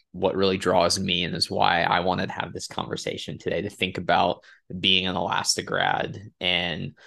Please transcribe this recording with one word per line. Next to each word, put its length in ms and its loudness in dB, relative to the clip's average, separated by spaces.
what 220 0
really 220 2
draws 420 4
me 260 0
and 100 -4
is 120 -2
why 360 4
I 160 2
wanted 260 0
to 80 -6
have 200 -6
this 120 -10
conversation 720 -6
today, 240 -4
to 80 -4
think 300 -4
about 440 2
being 260 4
an 80 -2
Elastigrad 1040 -2
and 520 -2